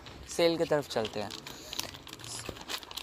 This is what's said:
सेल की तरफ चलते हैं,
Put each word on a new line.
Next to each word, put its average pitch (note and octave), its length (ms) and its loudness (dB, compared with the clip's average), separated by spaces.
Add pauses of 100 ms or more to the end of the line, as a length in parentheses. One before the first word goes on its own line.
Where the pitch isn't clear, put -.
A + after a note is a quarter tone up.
(280)
सेल E3 300 8
की E3 60 4
तरफ D3+ 240 4
चलते G#2+ 320 0
हैं, G2 100 -2 (1700)